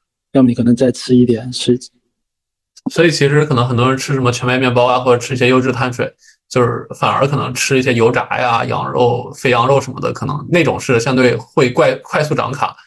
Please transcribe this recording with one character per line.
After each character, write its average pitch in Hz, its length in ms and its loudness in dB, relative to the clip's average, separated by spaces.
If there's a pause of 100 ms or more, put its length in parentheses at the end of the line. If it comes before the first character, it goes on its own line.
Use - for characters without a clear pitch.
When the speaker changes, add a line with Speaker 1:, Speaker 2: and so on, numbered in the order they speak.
(320)
Speaker 1:
要 135 100 4
么 123 60 6
你 120 60 2
可 120 80 -2
能 120 120 4
再 127 180 2
吃 - 240 -2
一 123 80 6
点， 120 280 -2
吃 123 260 0 (1120)
Speaker 2:
所 175 160 2
以 165 40 4
其 147 180 0
实 151 180 2
可 151 80 0
能 120 120 2
很 127 80 -2
多 123 140 2
人 135 80 0
吃 135 160 -4
什 135 80 0
么 123 100 2
全 120 160 -4
麦 127 120 0
面 127 140 0
包 120 120 4
啊， 123 140 2
或 127 120 0
者 117 80 4
吃 113 140 -6
一 123 40 -4
些 123 120 2
优 131 100 4
质 127 140 0
碳 127 180 -4
水， - 220 -6 (380)
就 127 120 0
是 117 240 -2 (120)
反 - 120 0
而 - 160 0
可 147 80 -2
能 127 200 -4
吃 135 240 -2
一 127 40 0
些 127 120 0
油 117 160 2
炸 123 180 -2 (100)
呀、 123 260 0
羊 117 280 -6
肉、 123 420 0
肥 - 140 -4
羊 120 180 2
肉 135 140 4
什 127 100 -10
么 123 100 -12
的， 117 120 -4
可 - 140 -8
能 - 240 -6
那 139 120 2
种 120 160 0
是 117 220 0
相 127 160 -2
对 123 200 2
会 127 340 -2
怪-， 135 320 2
快 - 200 -4
速 147 120 -2
长 117 180 -4
卡。 - 240 -6 (100)